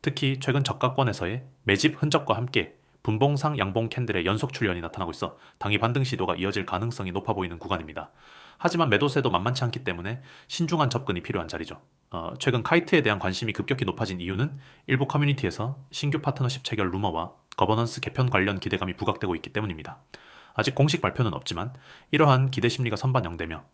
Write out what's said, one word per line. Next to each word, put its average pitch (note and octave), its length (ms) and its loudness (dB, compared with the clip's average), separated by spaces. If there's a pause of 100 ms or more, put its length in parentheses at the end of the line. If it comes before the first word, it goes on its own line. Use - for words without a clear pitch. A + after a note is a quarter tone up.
특히 C3+ 360 -2
최근 C#3 240 2
저가권에서의 B2 800 0 (220)
매집 - 360 2
흔적과 C#3+ 360 2
함께 A2 400 -2 (260)
분봉상 C#3 560 2
양봉 G#2 300 0
캔들의 G#2+ 360 -2
연속 A2 280 0
출현이 F2+ 280 -2
나타나고 E2 300 -6
있어 E2 260 -6 (220)
당일 G#2 220 0
반등 B2 240 2
시도가 F#2 320 0
이어질 F#2+ 280 -2
가능성이 G2 460 -4
높아 G2 220 -2
보이는 F2+ 260 -4
구간입니다. D#2+ 540 -6 (460)
하지만 E3+ 320 2
매도세도 C3 380 4
만만치 A2 360 0
않기 A#2 180 -4
때문에 F#2+ 400 -6 (240)
신중한 D#3 420 0
접근이 B2+ 340 -2
필요한 E2 260 -4
자리죠. D#2+ 320 -10 (320)
어, E2 260 -6
최근 A#2+ 240 0
카이트에 E3+ 400 4
대한 G#2+ 160 2
관심이 G2 340 -2
급격히 C3 340 -2
높아진 F#2+ 340 -4
이유는 G2 360 -2 (300)
일부 C3 220 2
커뮤니티에서 C#3 720 0 (120)
신규 D3 300 -2
파트너십 C3 420 -2
체결 G2+ 280 0
루머와 F2+ 420 0 (240)
거버넌스 A2 460 2
개편 B2+ 280 2
관련 G2 300 4
기대감이 F#2 340 -2
부각되고 F#2+ 400 0
있기 - 180 -8
때문입니다. F#2+ 460 -6 (560)
아직 A2 220 0
공식 D3+ 240 4
발표는 G#2 340 0
없지만 F2 380 -6 (400)
이러한 C3+ 400 6
기대 A#2+ 160 2
심리가 A#2 260 0
선반영되며 E2+ 800 -2